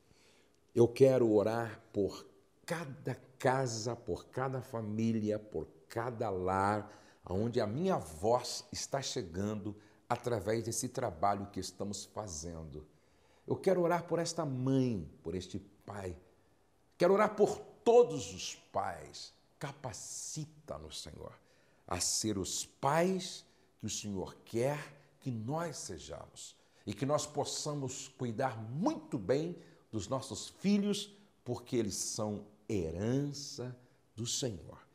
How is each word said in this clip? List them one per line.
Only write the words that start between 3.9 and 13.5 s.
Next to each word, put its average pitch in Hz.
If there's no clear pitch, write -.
por -
cada 131
família, 110
por 80
cada 117
lar, 95
aonde 110
a 107
minha 165
voz 98
está -
chegando 101
através 113
desse 117
trabalho 101
que -
estamos 98
fazendo. 80
Eu 127